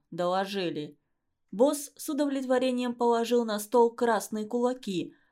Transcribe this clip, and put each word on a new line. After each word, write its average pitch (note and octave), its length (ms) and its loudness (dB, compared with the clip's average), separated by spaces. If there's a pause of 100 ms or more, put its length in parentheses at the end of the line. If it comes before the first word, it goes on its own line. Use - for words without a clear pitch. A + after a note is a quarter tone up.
(100)
доложили. F3+ 880 -2 (520)
Босс C#4 460 2
с - 140 -12
удовлетворением C4 840 0
положил A#3 500 2
на G#3+ 140 -2
стол A#3 320 4
красные A3 540 0
кулаки. A#3+ 720 -4 (180)